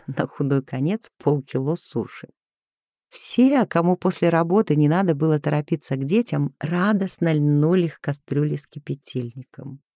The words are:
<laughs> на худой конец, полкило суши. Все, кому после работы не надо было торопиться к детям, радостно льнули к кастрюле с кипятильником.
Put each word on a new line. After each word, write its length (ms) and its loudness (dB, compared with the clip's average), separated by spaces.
<laughs> 60 -18
на 200 -2
худой 360 -2
конец, 560 -4
полкило 580 -2
суши. 520 -8
Все, 580 2
кому 300 2
после 340 0
работы 440 2
не 140 4
надо 260 2
было 240 2
торопиться 580 -2
к 80 -4
детям, 540 0
радостно 760 0
льнули 540 4
к 120 -12
кастрюле 560 -4
с 100 -12
кипятильником. 1160 -10